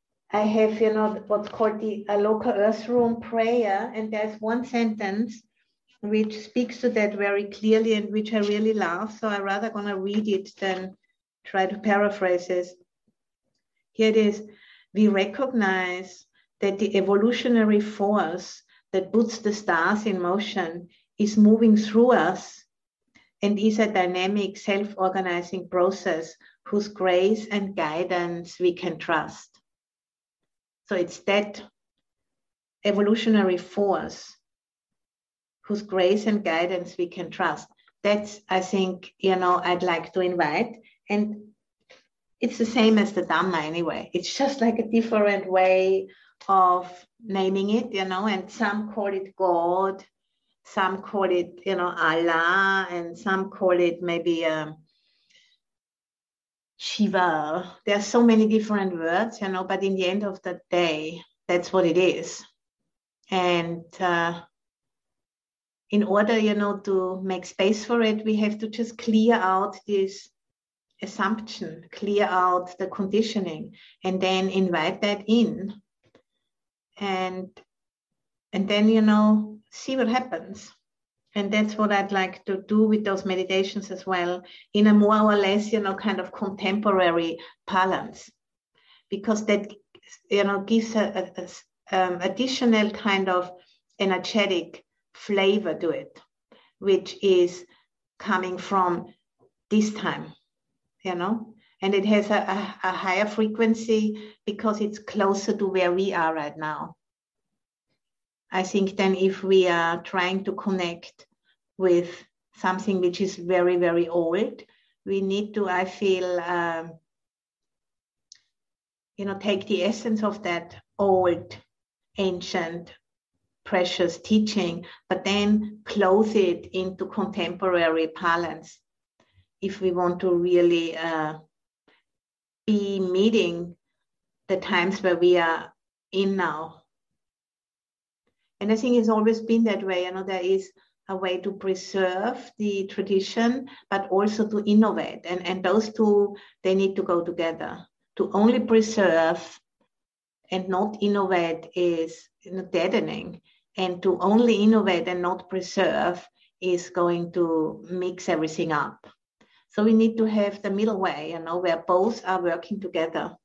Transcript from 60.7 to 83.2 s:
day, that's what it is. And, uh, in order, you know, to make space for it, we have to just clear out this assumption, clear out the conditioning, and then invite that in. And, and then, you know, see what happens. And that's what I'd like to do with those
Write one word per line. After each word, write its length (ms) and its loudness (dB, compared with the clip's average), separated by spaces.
day, 520 -2
that's 240 0
what 140 4
it 100 2
is. 480 0
And, 540 0
uh, 440 0
in 120 2
order, 340 2
you 180 2
know, 240 -2
to 440 -2
make 240 -6
space 380 0
for 180 0
it, 220 0
we 120 0
have 220 -2
to 100 -6
just 300 -8
clear 360 4
out 420 0
this 420 -2
assumption, 920 -6
clear 320 0
out 540 0
the 100 -6
conditioning, 880 -2
and 180 -2
then 280 2
invite 540 0
that 260 -2
in. 440 2
And, 500 -4
and 140 0
then, 220 4
you 140 6
know, 580 4
see 260 -8
what 120 0
happens. 640 -6
And 160 -2
that's 240 0
what 160 0
I'd 200 0
like 340 -2
to 160 -4
do 260 4
with 160 2
those 200 -2